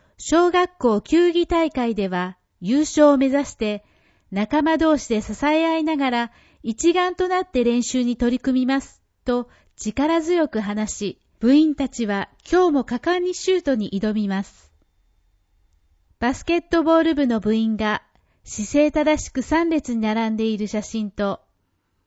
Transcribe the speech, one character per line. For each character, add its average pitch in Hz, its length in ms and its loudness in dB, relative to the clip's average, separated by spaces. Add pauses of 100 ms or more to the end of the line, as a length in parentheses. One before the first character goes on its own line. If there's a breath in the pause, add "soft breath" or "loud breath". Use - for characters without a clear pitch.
(180)
小 349 340 2
学 359 260 0
校 214 240 2
球 339 300 2
技 339 160 0
大 330 240 0
会 233 240 -4
で 196 120 -2
は 180 300 -4 (240)
優 226 180 0
勝 302 300 4
を 277 80 4
目 269 100 2
指 269 180 0
し - 100 -16
て、 208 280 -4 (480)
仲 214 300 0
間 320 160 2
同 311 200 4
士 - 120 -6
で 214 120 0
支 214 120 -8 (120)
え 311 200 2
合 330 120 0
い 320 60 -2
な 311 140 -2
が 277 120 0
ら 233 220 -2 (320 soft breath)
一 269 300 0
丸 359 220 0
と 370 120 -2
な 370 140 0
っ 370 100 -8
て 247 120 0
練 240 200 2
習 254 200 -2
に 240 120 -2
取 240 160 0
り 247 80 -2
組 254 220 0
み 247 40 0
ま 269 140 0
す - 220 -18 (240)
と 247 240 -2 (260 soft breath)
力 311 460 -2
強 330 260 0
く 220 140 -4
話 208 320 -4
し、 - 260 -8 (200)
部 240 140 4
員 302 220 4
た 262 140 -4
ち 233 160 -6
は 202 240 -4 (200)
今 359 180 4
日 320 40 2
も 269 140 2
果 240 100 -6
敢 349 240 -2
に 359 140 -2
シ 370 220 -2
ュ - 20 2
ー 339 40 -2
ト 269 140 0
に 208 160 -4
挑 214 220 -2
み 208 160 -2
ま 196 140 -2
す。 - 280 -20 (1500)
バ 247 140 0
ス - 120 -12
ケ 339 120 0
ッ 339 80 -2
ト 330 180 0
ボ 330 140 4
ー 330 60 4
ル 320 120 2
部 285 120 0
の 226 140 0
部 214 120 0
員 220 220 0
が 214 260 -4 (440)
姿 - 260 -10
勢 294 200 4
正 302 320 0
し - 60 -14
く 262 120 -6
三 330 280 0
列 294 240 -2
に 226 60 -2
並 220 340 -2
ん 220 40 -6
で 220 80 -2
い 220 120 -2
る 208 100 -4
写 214 140 -4
真 214 300 -8
と、 202 300 -4 (640)